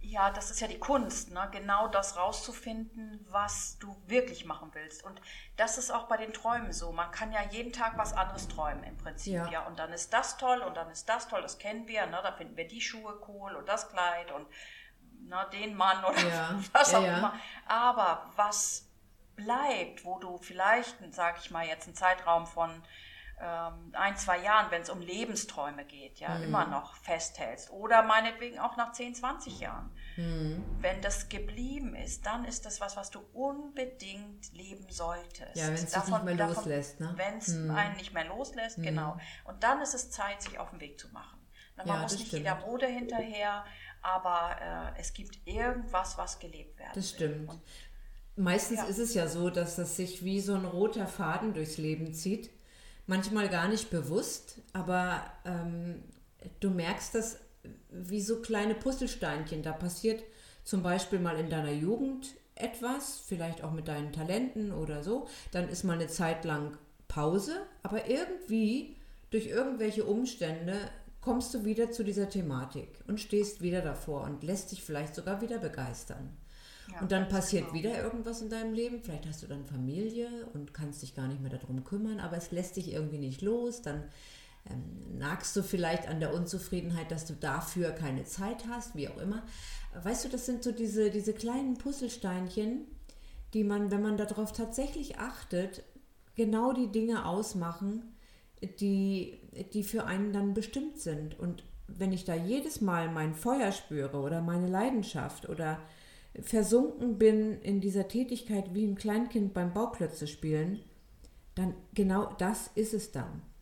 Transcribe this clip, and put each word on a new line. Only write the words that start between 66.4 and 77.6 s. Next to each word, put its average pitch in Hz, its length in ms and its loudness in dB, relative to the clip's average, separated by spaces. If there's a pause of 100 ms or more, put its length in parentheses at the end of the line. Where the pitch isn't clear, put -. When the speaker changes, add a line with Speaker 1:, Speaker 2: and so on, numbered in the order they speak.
Speaker 2:
lang 147 300 0 (300)
Pause, 185 480 2 (280)
aber 208 260 -2
irgendwie 262 880 2 (340)
durch 220 180 2
irgendwelche 220 560 2
Umstände 180 720 0 (460)
kommst 247 340 0
du 214 100 0
wieder 220 260 2
zu 226 140 -2
dieser 196 260 0
Thematik 135 580 -2 (180)
und 208 140 -2
stehst 208 400 2
wieder 175 220 2
davor 143 420 -2
und 143 180 -4
lässt 185 300 -2
dich - 100 -8
vielleicht 151 320 -4
sogar 196 280 -2
wieder 226 160 -2
begeistern. 131 800 -6 (560)
Speaker 1:
Ja, 170 80 -8
Speaker 2:
Und 185 120 2
dann 190 100 6
Speaker 1:
ganz 185 100 2
Speaker 2:
passiert 185 360 4